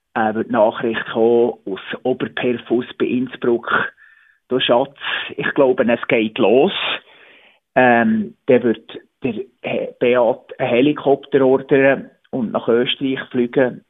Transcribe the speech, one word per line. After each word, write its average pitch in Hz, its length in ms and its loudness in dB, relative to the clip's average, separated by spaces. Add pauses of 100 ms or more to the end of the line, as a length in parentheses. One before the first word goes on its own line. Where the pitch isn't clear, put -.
(140)
äh, 110 200 -2
wird 113 140 -6
die 117 40 -6
Nachricht 113 600 0
kommen 117 420 2 (100)
aus 95 160 -8 (220)
Oberperfus 123 840 -4 (140)
bei 123 80 0
Innsbruck: 123 640 -2 (800)
«Du 127 120 -2
Schatz, 131 360 0 (400)
ich - 180 -4
glaube, 131 360 2
es 117 180 -2
geht 113 280 0
los.» 120 360 4 (1040)
Ähm, 117 600 2 (120)
dann 123 160 4
wird - 360 -4 (240)
der 123 100 -4
He-, - 560 -8 (120)
Beat 123 600 0
einen 135 80 -2
Helikopter 139 800 0
ordern 135 640 2 (200)
und 120 220 -4
nach - 160 -6
Österreich 127 520 0 (100)
fliegen. 123 600 -2